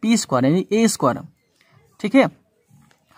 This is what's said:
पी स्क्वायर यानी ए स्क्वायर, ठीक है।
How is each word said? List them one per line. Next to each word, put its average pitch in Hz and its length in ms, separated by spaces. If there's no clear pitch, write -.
पी 220 160
स्क्वायर - 280
यानी 170 260
ए 220 160
स्क्वायर, 139 320
ठीक 220 160
है। 262 120